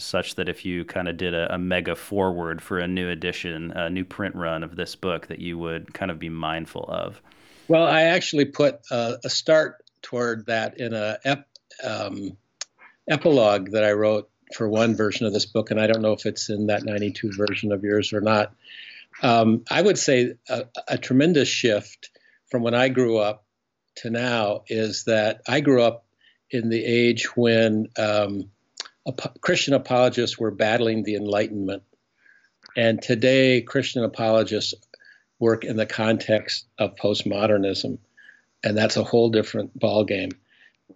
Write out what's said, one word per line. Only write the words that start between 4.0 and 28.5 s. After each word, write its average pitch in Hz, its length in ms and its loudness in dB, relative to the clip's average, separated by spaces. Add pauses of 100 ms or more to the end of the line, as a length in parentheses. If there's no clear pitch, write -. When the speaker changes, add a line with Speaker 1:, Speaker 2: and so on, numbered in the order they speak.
Speaker 1:
print 95 320 -8
run 82 260 -6
of 82 140 -12
this 87 180 -8
book, 87 340 -6
that - 120 -12
you 85 180 -8
would 82 360 -8
kind 92 180 -6
of 80 80 -12
be 82 80 -10
mindful 80 600 -8
of? 50 320 -8 (480)
Speaker 2:
Well, 165 160 6
I 160 160 4
actually 165 420 2
put 139 380 0 (100)
a, 120 320 -2
a 131 60 -8
start - 560 0 (160)
toward 117 460 -4
that 113 340 -4
in 117 120 -6
a 107 300 -4
ep-, 143 240 -2 (340)
um, 101 540 -8 (720)
epilogue 110 640 4
that 107 140 2
I 104 80 4
wrote 107 360 2 (240)
for - 140 -4
one 110 300 2
version 104 280 -2
of 104 60 0
this 101 140 0
book, - 260 -4
and 107 80 0
I 107 80 2
don't 113 140 2
know 107 100 2
if - 140 -4
it's - 240 -4
in 107 180 -2
that 104 160 -2
ninety-two 104 480 -4
version 98 400 -2
of 98 140 -4
yours 104 260 0
or 107 80 -2
not. 107 340 2 (720)
Um, 117 480 4
I 143 100 2
would 185 160 4
say 127 360 2 (160)
a, 120 160 -4 (240)
a 131 80 -2
tremendous 139 500 4
shift - 600 -2 (420)
from 120 120 -2
when 117 120 0
I 127 140 4
grew 123 280 2
up 107 260 -2 (520)
to - 140 -10
now 117 580 -2
is 110 380 -4
that 110 420 2
I 135 140 2
grew 139 200 4
up 117 220 2 (480)
in 117 160 -2
the 113 160 0
age 120 440 2 (100)
when, 113 500 4 (100)
um, 104 520 0 (580)